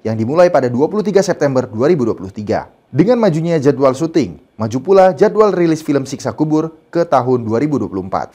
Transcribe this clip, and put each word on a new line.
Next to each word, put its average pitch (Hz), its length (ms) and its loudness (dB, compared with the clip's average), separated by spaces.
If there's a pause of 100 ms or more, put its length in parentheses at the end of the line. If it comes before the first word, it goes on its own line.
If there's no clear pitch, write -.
yang 110 80 -2
dimulai 135 320 2
pada 131 240 2
dua 123 160 0
puluh 202 160 -4
tiga 196 160 0
September 139 480 0
dua 110 240 -2
ribu 139 160 0
dua 101 80 -2
puluh 95 160 -12
tiga. 101 400 -6 (240)
Dengan 202 240 2
majunya 165 400 0
jadwal 135 320 2
syuting, 131 480 -2 (160)
maju 110 240 -6
pula 190 400 4
jadwal 208 320 2
rilis 170 320 0
film 139 240 -2
Siksa 127 240 -8
Kubur 156 400 -2 (240)
ke 170 80 0
tahun 127 400 0
dua 110 160 -2
ribu 143 240 -2
dua 87 80 -6
puluh 95 160 -6
empat. 92 280 -6